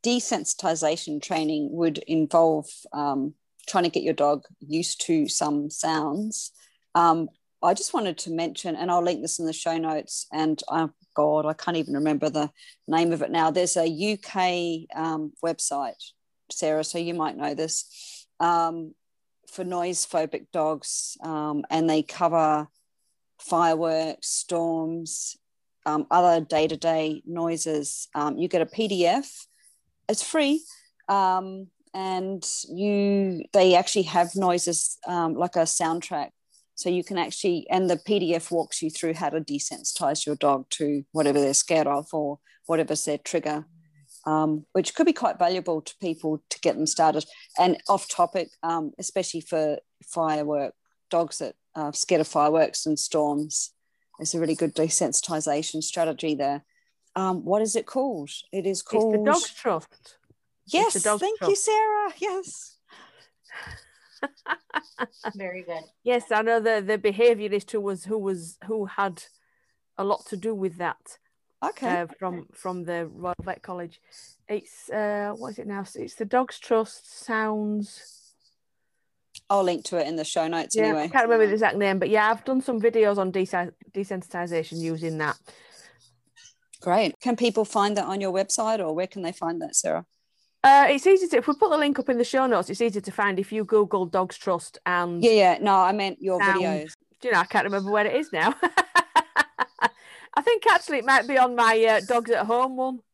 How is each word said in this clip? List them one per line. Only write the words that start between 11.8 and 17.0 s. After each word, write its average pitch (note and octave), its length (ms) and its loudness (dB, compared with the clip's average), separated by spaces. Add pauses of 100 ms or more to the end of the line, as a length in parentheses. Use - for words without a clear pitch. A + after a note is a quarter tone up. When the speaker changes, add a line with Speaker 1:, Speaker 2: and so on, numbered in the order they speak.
Speaker 1:
remember D3+ 340 0
the D3+ 220 -2 (360)
name E3+ 260 2
of D#3 100 -2
it - 80 -4
now. D#3+ 200 2
There's F3+ 280 0
a E3 100 2
U G3 300 -2
K, F3 760 -2
um, D#3 380 -4 (100)
website, C#3+ 680 -4 (380)
Sarah, D#3 340 0
so E3+ 140 -6
you E3+ 160 -4